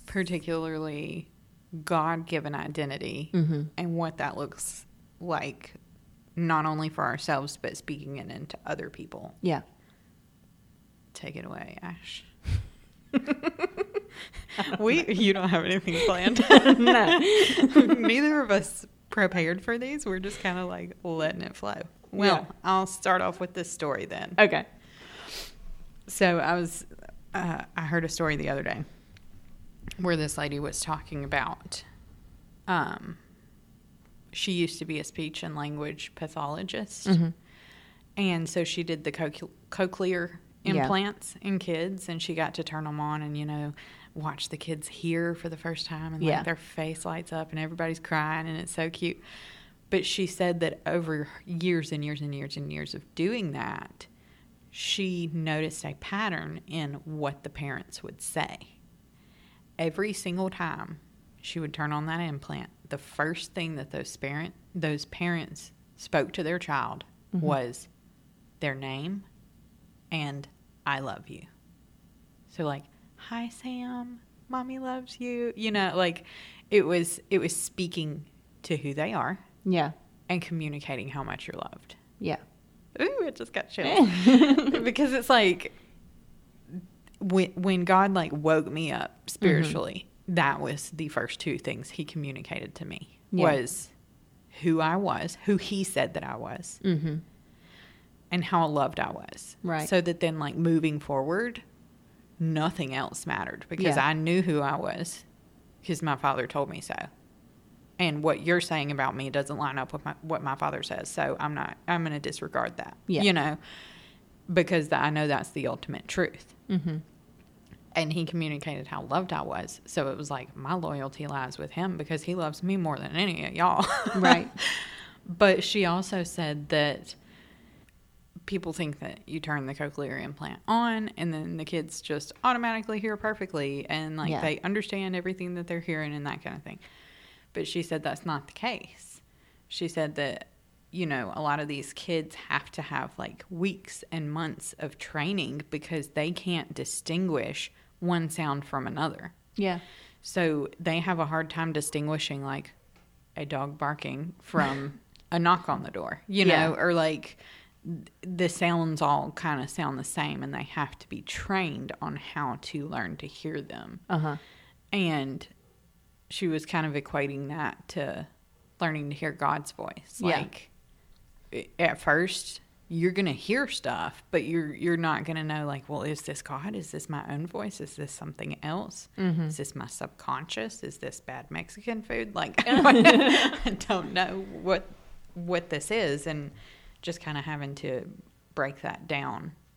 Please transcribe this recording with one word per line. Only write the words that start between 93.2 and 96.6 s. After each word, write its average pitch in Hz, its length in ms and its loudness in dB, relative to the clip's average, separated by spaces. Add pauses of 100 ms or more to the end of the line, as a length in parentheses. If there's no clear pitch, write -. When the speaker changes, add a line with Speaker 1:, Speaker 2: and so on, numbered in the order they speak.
Speaker 2:
Yeah. 175 240 6
Speaker 1:
was - 340 -4 (720)
who 160 200 4
I 160 160 4
was, 175 480 -2
who 202 120 6
he 196 260 -2
said 139 320 0
that - 80 -4
I 127 120 -6
was, - 480 -10